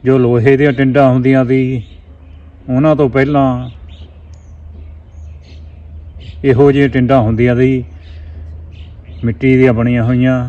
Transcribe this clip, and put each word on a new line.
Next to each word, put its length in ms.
ਜੋ 140
ਲੋਹੇ 380
ਦੀਆਂ 160
ਟਿੰਡਾਂ 380
ਹੁੰਦੀਆਂ 340
ਸੀ, 400
ਉਹਨਾਂ 280
ਤੋਂ 140
ਪਹਿਲਾਂ 600
ਇਹੋ 280
ਜਿਹੀਆਂ 160
ਟਿੰਡਾਂ 340
ਹੁੰਦੀਆਂ 340
ਸੀ, 280
ਮਿੱਟੀ 320
ਦੀਆਂ 160
ਬਣੀਆਂ 320
ਹੋਈਆਂ 320